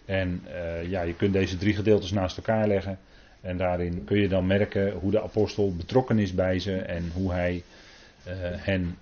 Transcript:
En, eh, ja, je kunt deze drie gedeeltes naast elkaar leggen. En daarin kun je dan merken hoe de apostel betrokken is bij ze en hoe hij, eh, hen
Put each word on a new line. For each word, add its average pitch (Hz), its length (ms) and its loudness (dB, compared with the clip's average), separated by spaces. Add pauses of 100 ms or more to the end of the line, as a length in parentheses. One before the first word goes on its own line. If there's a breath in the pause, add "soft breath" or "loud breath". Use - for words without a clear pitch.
En, 92 400 -2
eh, 85 440 -6
ja, 92 120 -2
je 85 140 -2
kunt 101 180 2
deze 95 240 2
drie 98 160 2
gedeeltes 98 380 4
naast 95 260 0
elkaar 110 300 0
leggen. 95 320 0 (420 soft breath)
En 90 160 -6
daarin 90 460 -2
kun 101 160 2
je 101 80 4
dan 92 200 2
merken 101 440 2
hoe 95 200 -2
de 107 100 2
apostel 101 540 0
betrokken 113 440 2
is 92 140 0
bij 92 260 2
ze 95 160 -2
en 85 380 -4
hoe 92 180 -2
hij, 90 320 -2 (600 loud breath)
eh, 90 160 -10
hen 87 640 -2